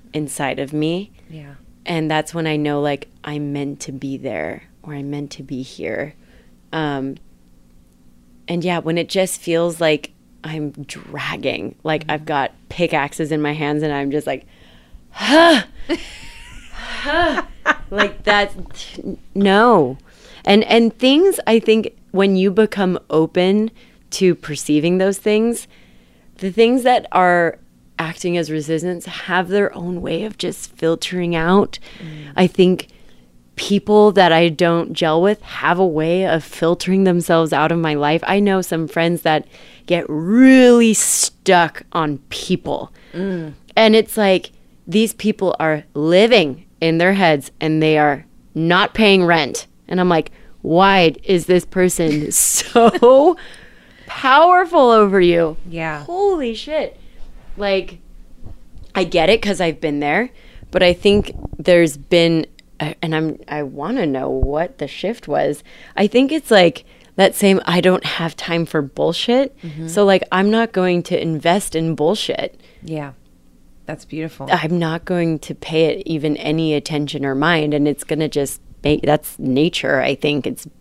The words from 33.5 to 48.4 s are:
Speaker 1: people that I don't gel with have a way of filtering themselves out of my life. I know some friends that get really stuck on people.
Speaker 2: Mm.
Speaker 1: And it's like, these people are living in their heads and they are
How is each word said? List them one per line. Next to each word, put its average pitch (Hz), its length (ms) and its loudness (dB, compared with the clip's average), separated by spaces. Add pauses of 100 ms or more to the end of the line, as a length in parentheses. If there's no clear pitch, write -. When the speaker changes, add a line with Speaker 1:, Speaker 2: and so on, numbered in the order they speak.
Speaker 1:
people 208 560 4
that 175 200 6
I 170 160 4
don't 170 460 0
gel 160 260 0
with 202 220 0
have 175 360 -2
a 190 80 4
way 165 380 0
of 160 200 -2
filtering 180 600 0
themselves 170 480 2
out 156 200 0
of 170 60 -2
my 156 160 -2
life. 147 320 0
I 196 140 0
know 190 220 2
some 165 240 -4
friends 170 360 -2
that 156 240 0 (400)
get 175 220 -2
really 240 840 6
stuck - 880 0 (100)
on 151 260 -4 (120)
people. - 600 -6 (200)
Speaker 2:
Mm. 170 420 -8 (220)
Speaker 1:
And 220 200 4
it's 214 200 0
like, 190 360 0 (340)
these 214 260 0
people 202 460 -2
are 156 260 -2 (100)
living 175 680 2 (160)
in 165 180 0
their 185 160 2
heads 160 360 2 (100)
and 156 220 0
they 156 160 4
are 147 260 2 (300)